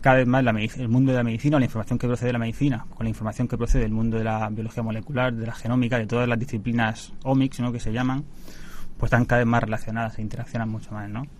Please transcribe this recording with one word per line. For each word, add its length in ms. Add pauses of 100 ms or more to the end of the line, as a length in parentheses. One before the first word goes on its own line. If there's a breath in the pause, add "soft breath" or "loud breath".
cada 160
vez 100
más 160
la 80
medic-, 260
el 100
mundo 220
de 80
la 60
medicina, 340
la 60
información 340
que 80
procede 220
de 60
la 40
medicina, 560
con 120
la 20
información 400
que 80
procede 260
del 80
mundo 260
de 60
la 280
biología 340
molecular, 500
de 120
la 60
genómica, 460
de 80
todas 220
las 100
disciplinas 760 (120)
omics, 340
¿no?, 140
que 80
se 120
llaman, 300 (760 loud breath)
pues 120
están 140
cada 160
vez 80
más 160
relacionadas 540
e 40
interaccionan 460
mucho 240
más, 180
¿no? 160 (140)